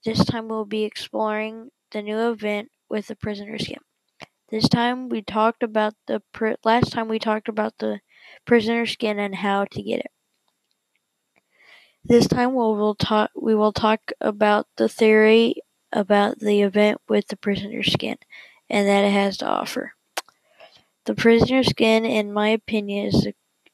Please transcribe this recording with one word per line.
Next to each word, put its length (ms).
This 200
time 240
we'll 180
be 180
exploring 840
the 120
new 280
event 400
with 160
the 100
prisoner 420
skin. 200
This 180
time 400
we 140
talked 400
about 320
the 160
pri-, 300
last 300
time 160
we 100
talked 300
about 300
the 220
prisoner 400
skin 340
and 180
how 280
to 180
get 180
it. 100
This 240
time 240
we'll, 240
we'll 180
talk, 400
we 200
will 180
talk 480
about 460
the 120
theory 680
about 480
the 200
event 480
with 200
the 80
prisoner 460
skin 360
and 180
that 180
it 80
has 260
to 80
offer. 480
The 80
prisoner 480
skin, 420
in 280
my 160
opinion, 580
is 200
a, 80